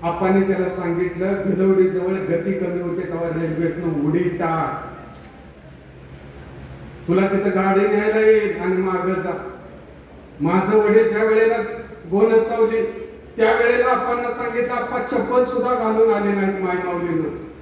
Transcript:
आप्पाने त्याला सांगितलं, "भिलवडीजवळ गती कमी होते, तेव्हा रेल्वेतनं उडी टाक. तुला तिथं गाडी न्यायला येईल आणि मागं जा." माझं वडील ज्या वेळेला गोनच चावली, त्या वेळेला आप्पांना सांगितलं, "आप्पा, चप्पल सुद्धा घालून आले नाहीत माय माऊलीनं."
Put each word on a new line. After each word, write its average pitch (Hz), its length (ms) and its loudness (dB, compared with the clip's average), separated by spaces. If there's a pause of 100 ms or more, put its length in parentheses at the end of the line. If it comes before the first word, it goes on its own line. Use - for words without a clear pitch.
आप्पाने 190 380 2
त्याला 185 280 2
सांगितलं, 175 640 -2 (120)
"भिलवडीजवळ 185 680 2
गती 190 380 -2
कमी 175 300 -2
होते, 175 260 -4
तेव्हा 170 220 -4 (120)
रेल्वेतनं 160 640 -2
उडी 170 120 2
टाक. 165 800 -4 (2000)
तुला 190 200 2
तिथं 196 220 0
गाडी 196 380 2
न्यायला 214 320 2
येईल 214 420 4
आणि 185 160 0
मागं 185 360 0
जा." 175 340 -6 (920)
माझं 190 360 4
वडील 214 320 6
ज्या 208 140 0
वेळेला 226 340 2 (540)
गोनच 226 380 4
चावली, 220 320 0 (560)
त्या 226 160 4
वेळेला 240 320 2
आप्पांना 247 460 -2
सांगितलं, 240 420 -4
"आप्पा, 214 260 -4
चप्पल 240 440 0
सुद्धा 247 320 0
घालून 220 380 2
आले 202 180 0
नाहीत 196 320 0
माय 180 120 -2 (100)
माऊलीनं." 170 640 -4 (120)